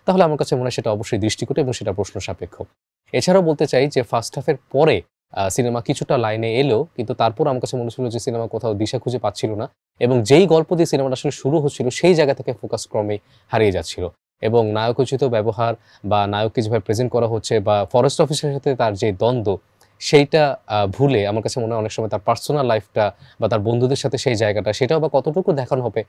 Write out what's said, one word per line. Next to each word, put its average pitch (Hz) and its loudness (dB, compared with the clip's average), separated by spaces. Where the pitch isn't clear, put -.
তাহলে 185 4
আমার 151 2
কাছে 143 -2
মনে 127 -2
হয় 123 -2
সেটা 117 -2
অবশ্যই 110 -2
দৃষ্টিকটু 113 -2
এবং 127 0
সেটা 107 -4
প্রশ্ন 101 -4
সাপেক্ষ। - -10
এছাড়াও 180 4
বলতে 156 2
চাই 135 2
যে 143 0
ফার্স্ট - -4
হাফের 147 -2
পরে, 135 4
আহ, 98 -2
সিনেমা 120 -2
কিছুটা 151 -2
লাইনে 113 -2
এলো, 131 2
কিন্তু 120 -6
তারপর 117 0
আমার 127 -2
কাছে - -6
মনে 120 -4
হচ্ছিল 120 -4
যে 113 -4
সিনেমা 117 -4
কোথাও 110 -4
দিশা 107 -2
খুঁজে 120 -4
পাচ্ছিল 110 -4
না 113 -8
এবং 123 2
যেই 139 8
গল্প 160 2
দিয়ে 165 4
সিনেমাটা 135 0
আসলে - -4
শুরু 147 0
হচ্ছিল 139 -2
সেই 175 2
জায়গা 147 4
থেকে 127 -4
ফোকাস - -8
ক্রমে 104 -2
হারিয়ে 110 2
যাচ্ছিল 90 -6
এবং 110 2
নায়কোচিত 120 0
ব্যবহার 117 0
বা 101 2
নায়ককে 104 -2
যেভাবে 110 0
প্রেজেন্ট 113 -2
করা 117 2
হচ্ছে 110 -2
বা 101 0
ফরেস্ট 131 2
অফিসারের 147 -2
সাথে 139 0
তার 113 0
যে 107 0
দ্বন্দ্ব 107 0
সেইটা, 143 4
আহ, 104 0
ভুলে 110 2
আমার 107 -2
কাছে 113 -4
মনে 113 -4
হয় 113 -2
অনেক 107 -4
সময় 110 -6
তার 107 -4
পার্সোনাল 139 -2
লাইফটা 120 0
বা 113 0
তার 107 2
বন্ধুদের 120 0
সাথে 131 -4
সেই 123 0
জায়গাটা 104 0
সেটাও 143 2
বা 151 0
কতটুকু 156 0
দেখানো 131 -2
হবে 110 -4